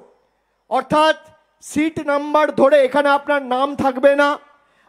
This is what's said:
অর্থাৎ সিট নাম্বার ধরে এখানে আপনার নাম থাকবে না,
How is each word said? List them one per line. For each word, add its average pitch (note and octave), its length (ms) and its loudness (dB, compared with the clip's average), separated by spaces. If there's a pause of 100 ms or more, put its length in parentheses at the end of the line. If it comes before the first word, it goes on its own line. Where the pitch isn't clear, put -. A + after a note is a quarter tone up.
(680)
অর্থাৎ D4+ 460 0 (460)
সিট D#4 440 -4
নাম্বার D4 460 -2
ধরে C#4 300 2
এখানে C#4 280 0
আপনার C#4+ 320 -2
নাম C4 340 -4
থাকবে C4+ 400 0
না, C#4+ 240 0 (500)